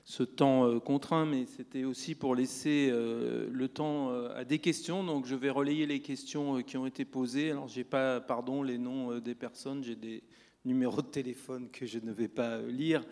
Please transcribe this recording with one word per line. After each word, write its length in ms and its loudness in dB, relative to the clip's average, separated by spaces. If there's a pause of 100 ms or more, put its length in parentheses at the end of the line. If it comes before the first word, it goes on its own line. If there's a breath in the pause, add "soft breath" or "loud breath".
ce 180 -4
temps, 440 6
euh, 140 4
contraint, 440 2
mais 220 0
c'était 380 -8
aussi 300 -4
pour 200 2
laisser, 560 2
euh, 600 0
le 160 -2
temps, 420 -2
euh, 240 -4
à 100 -8
des 140 2
questions. 460 0
Donc 220 0
je 100 -2
vais 140 2
relayer 360 2
les 140 0
questions, 560 -2
euh, 60 0
qui 140 -8
ont 100 -2
été 180 -4
posées. 480 0
Alors 160 -4
j'ai 160 -6
pas, 360 2
pardon, 420 -2
les 160 0
noms, 340 -2
euh, 80 -4
des 140 -6
personnes, 500 -8
j'ai 120 -6
des 260 -10 (420 soft breath)
numéros 380 4
de 40 -12
téléphone 640 -6
que 160 -8
je 120 -6
ne 140 -4
vais 160 0
pas, 280 -2
euh, 140 -6
lire. 420 2